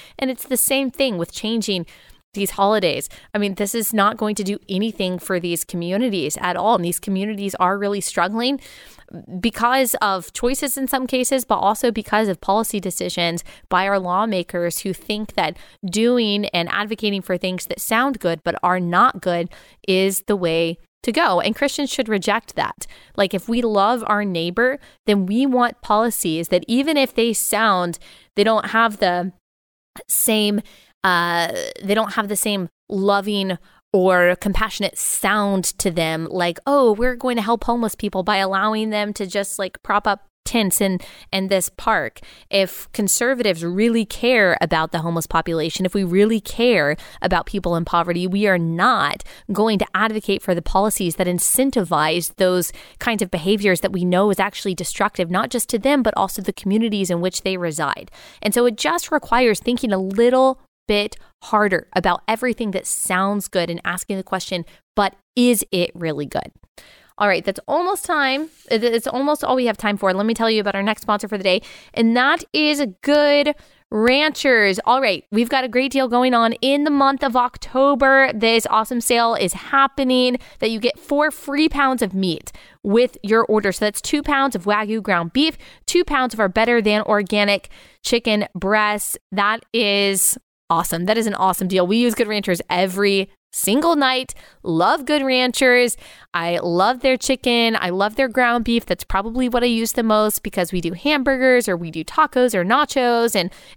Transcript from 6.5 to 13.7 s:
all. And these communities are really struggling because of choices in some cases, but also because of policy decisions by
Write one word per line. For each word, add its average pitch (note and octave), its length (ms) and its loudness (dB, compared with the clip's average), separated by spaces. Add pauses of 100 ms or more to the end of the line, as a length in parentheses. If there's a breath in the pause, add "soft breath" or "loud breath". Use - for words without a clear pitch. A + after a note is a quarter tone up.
all. G#3+ 200 2
And F3 80 -2
these F3 160 -4
communities G3 560 -4
are F#3 220 0
really G3+ 220 -2
struggling A3+ 600 -2 (800 loud breath)
because A#3+ 600 0
of G3 320 -2
choices C4+ 460 -2
in C4+ 100 -4
some C4 180 -2
cases, B3+ 380 0
but G#3 140 0
also A3 320 0
because G#3+ 380 0
of F3+ 120 -2
policy G#3 400 0
decisions F3 640 -4 (240 loud breath)
by F#3 180 2